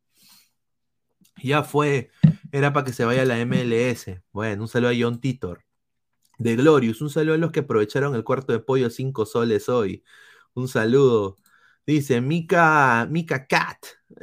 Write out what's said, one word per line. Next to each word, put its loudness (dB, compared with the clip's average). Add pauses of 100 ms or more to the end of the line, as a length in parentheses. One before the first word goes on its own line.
(1400)
Ya 0
fue, -2 (420)
era 0
pa' 0
que -6
se -2
vaya 2
a 2
la 0
M -2
L 0
S. -12
Bueno, -4
un -8
saludo 0
a 0
John -2
Titor. -8 (760)
De -2
Glorious, 4
un -6
saludo 0
a 0
los -2
que -4
aprovecharon -2
el -4
cuarto -4
de -2
pollo, 0
cinco -4
soles -2
hoy. -2 (520)
Un -6
saludo. 2 (480)
Dice, 0
Mika, 2
Mika -4
Cat. -2 (460)